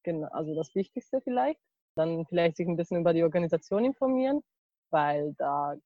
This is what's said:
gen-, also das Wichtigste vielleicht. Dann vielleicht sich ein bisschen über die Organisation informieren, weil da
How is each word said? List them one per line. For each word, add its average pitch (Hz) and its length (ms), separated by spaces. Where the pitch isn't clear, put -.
gen-, 160 220
also 156 300
das 160 200
Wichtigste 247 480
vielleicht. 254 380
Dann 165 300
vielleicht 170 300
sich 170 120
ein 170 80
bisschen 175 240
über 170 120
die 165 120
Organisation 170 600
informieren, 262 580
weil 147 480
da 143 360